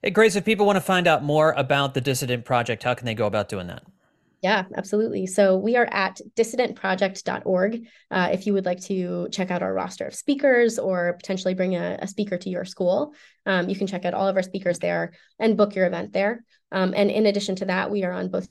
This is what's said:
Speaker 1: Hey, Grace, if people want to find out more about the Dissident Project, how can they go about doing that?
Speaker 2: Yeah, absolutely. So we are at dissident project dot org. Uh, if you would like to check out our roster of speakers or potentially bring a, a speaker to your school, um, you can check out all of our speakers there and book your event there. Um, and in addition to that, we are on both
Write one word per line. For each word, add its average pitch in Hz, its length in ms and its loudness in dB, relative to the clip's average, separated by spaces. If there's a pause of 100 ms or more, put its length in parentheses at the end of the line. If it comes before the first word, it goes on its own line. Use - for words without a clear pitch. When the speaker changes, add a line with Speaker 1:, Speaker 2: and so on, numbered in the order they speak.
Speaker 1:
Hey, - 80 0
Grace, 208 260 4
if 190 80 -2
people 208 220 4
want 202 100 4
to 185 60 0
find 180 240 2
out 156 180 4
more 151 280 4
about 139 420 2
the 127 80 0
Dissident 123 420 -2
Project, 120 380 0
how 123 120 0
can 127 120 -10
they 113 80 -2
go 110 120 0
about 104 220 0
doing 92 200 -6
that? 85 140 -12 (600)
Speaker 2:
Yeah, 185 220 2 (120)
absolutely. 208 500 -2
So 190 300 4
we 214 200 0
are 240 140 2
at 196 300 -2 (160)
dissident 233 400 0
project 190 480 -2
dot - 220 -4
org. 202 400 0 (240)
Uh, 185 200 2
if 190 160 -2
you 214 60 2
would 190 140 0
like 180 160 -4
to 180 500 -4
check 185 180 -4
out 180 120 -2
our 190 100 -2
roster 185 320 -4
of - 100 -10
speakers 254 640 2
or 175 360 0
potentially 185 400 -4
bring 185 200 0
a, 175 260 -4
a - 60 -8
speaker 196 300 -4
to 185 140 -8
your 180 160 -6
school, 202 480 0 (320)
um, 185 220 2
you 196 60 -2
can 196 120 -4
check 185 180 -6
out 175 100 -2
all 196 140 0
of 196 80 0
our 190 60 2
speakers 185 360 -2
there 175 360 -2 (260)
and 226 160 4
book 202 180 2
your 185 120 2
event 175 260 -4
there. 214 320 -2 (260)
Um, 185 240 0
and 202 160 4
in 220 160 2
addition 196 300 0
to 190 80 -6
that, 190 260 -2
we 202 140 -2
are 180 80 -4
on 185 160 -4
both 185 220 -4